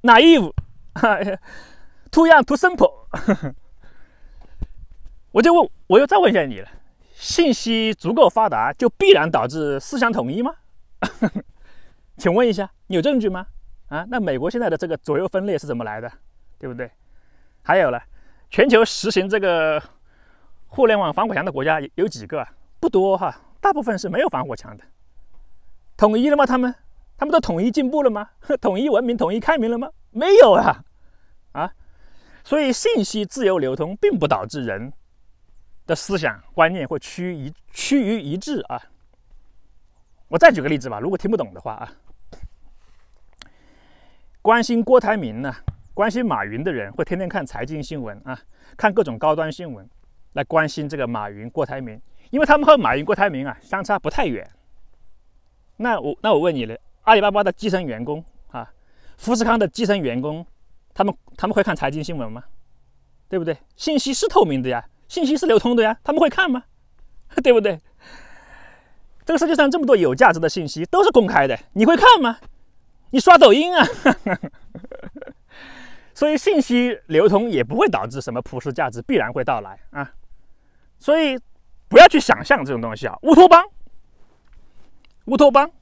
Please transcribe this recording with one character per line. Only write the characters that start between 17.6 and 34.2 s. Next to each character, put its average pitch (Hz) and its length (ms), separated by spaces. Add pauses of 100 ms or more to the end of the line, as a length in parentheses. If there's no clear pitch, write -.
还 170 140
有 160 120
了， 120 120 (480)
全 254 200
球 233 140
实 - 260
行 190 200
这 208 100
个 160 420 (840)
互 254 200
联 214 120
网 165 140
防 214 140
火 202 60
墙 151 100
的 143 80
国 135 120
家 156 160
有， 139 160
有 196 120
几 104 200
个 147 140
啊？ - 120 (260)
不 330 100
多 190 280
哈， 180 160 (280)
大 403 100
部 294 100
分 214 160
是 180 120
没 208 100
有 330 80
防 143 180
火 131 80
墙 110 220
的。 - 80 (1120)
统 214 240
一 277 100
了 294 60
吗？ 285 100
他 247 120
们， 247 180 (420)
他 277 80
们 294 60
都 339 80
统 175 240
一 240 80
进 269 180
步 294 140
了 254 60
吗？ 208 200 (160)
<laughs> 285 140
统 196 180
一 277 120
文 247 120
明、 240 140
统 202 180
一 226 60
开 320 180
明 226 140
了 240 60
吗？ 269 120 (220)
没 339 240
有 269 160
啊！ - 320 (680)
啊， 160 200 (680)
所 294 160
以 262 140
信 427 300
息 208 220
自 240 200
由 190 120
流 131 160
通 160 220
并 381 240
不 147 80